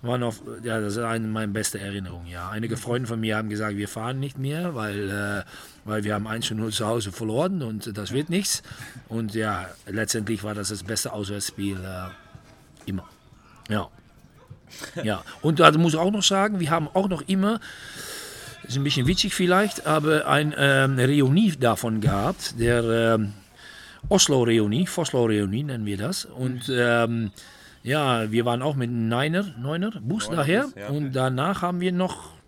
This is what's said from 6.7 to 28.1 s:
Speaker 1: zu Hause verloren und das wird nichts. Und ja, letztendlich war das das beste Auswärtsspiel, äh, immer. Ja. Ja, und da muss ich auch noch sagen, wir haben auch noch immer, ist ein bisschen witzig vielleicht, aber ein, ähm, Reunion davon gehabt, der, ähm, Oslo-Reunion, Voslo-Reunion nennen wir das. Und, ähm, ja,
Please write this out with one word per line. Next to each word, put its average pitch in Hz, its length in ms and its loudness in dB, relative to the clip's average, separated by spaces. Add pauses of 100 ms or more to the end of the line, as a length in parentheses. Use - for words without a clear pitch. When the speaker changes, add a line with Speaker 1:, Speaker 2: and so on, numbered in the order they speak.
Speaker 1:
zu 107 140 -2
Hause 107 260 0
verloren 139 520 -2
und 110 340 -6
das 98 140 -8
wird 147 180 -2
nichts. 190 320 0 (480)
Und 113 240 -4
ja, 107 320 -2 (220)
letztendlich 104 560 -2
war 107 100 -4
das 101 160 -4
das 98 140 -8
beste 107 300 -4
Auswärtsspiel, 101 640 -4
äh, 92 320 -10 (760)
immer. - 240 -6 (600)
Ja. 104 180 -2 (1160)
Ja, 104 200 -2 (200)
und 151 160 2
da 156 140 10
muss 165 200 4
ich 160 60 0
auch 180 100 2
noch 208 140 0
sagen, 196 360 2
wir 160 120 0
haben 160 240 0
auch 196 120 2
noch 165 200 -2
immer, 196 320 2 (1080)
ist 123 80 -6
ein 139 80 0
bisschen 143 220 2
witzig 185 300 2
vielleicht, 190 500 4
aber 156 400 4
ein, 147 320 4
ähm, 135 400 4
Reunion 143 640 6
davon 113 420 2
gehabt, 104 580 0
der, 117 240 4
ähm, 113 500 4 (760)
Oslo-Reunion, 117 800 4
Voslo-Reunion 117 800 0
nennen 120 180 -4
wir 101 120 -4
das. 139 280 -4
Und, 127 500 -4
ähm, 117 540 4 (540)
ja, 123 480 2